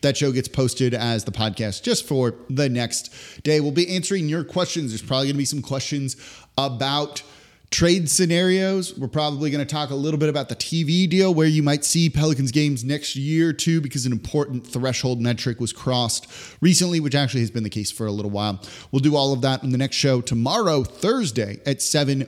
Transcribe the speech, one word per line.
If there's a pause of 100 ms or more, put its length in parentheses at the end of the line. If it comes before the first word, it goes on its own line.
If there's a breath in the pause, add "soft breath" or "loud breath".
That
show
gets
posted
as
the
podcast
just
for (120)
the
next (320 loud breath)
day.
We'll
be
answering
your
questions.
There's
probably
gonna
be
some
questions (400 loud breath)
about (480 loud breath)
trade
scenarios.
We're
probably
gonna
talk
a
little
bit
about
the
T
V
deal,
where
you
might
see
Pelicans
games
next
year
too,
because
an
important
threshold
metric
was
crossed (340 loud breath)
recently,
which
actually
has
been
the
case
for
a
little
while. (300 loud breath)
We'll
do
all
of
that
in
the
next
show
tomorrow,
Thursday
at
seven